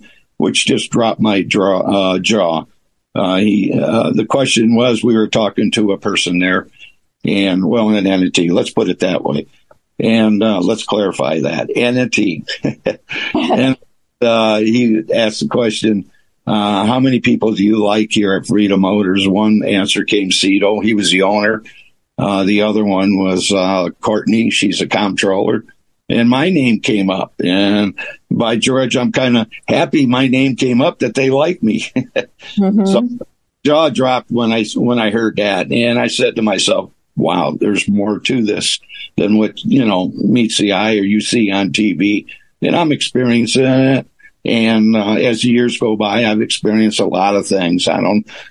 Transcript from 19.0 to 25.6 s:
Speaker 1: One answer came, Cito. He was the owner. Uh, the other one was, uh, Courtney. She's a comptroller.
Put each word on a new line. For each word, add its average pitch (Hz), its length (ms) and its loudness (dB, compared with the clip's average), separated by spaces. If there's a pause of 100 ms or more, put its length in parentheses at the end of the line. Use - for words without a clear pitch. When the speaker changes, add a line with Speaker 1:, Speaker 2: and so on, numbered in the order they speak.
Speaker 1:
One 107 380 2
answer 101 400 -2
came, 98 280 -2
Cito. 98 520 0
He 113 100 0
was 98 180 0
the 92 100 2
owner. 107 420 0 (540)
Uh, 98 260 -2
the 104 200 2
other 107 200 0
one 98 340 0
was, 95 320 -2
uh, 92 420 0 (100)
Courtney. 110 480 0
She's - 320 -2
a - 60 -4
comptroller. 98 760 -2 (440)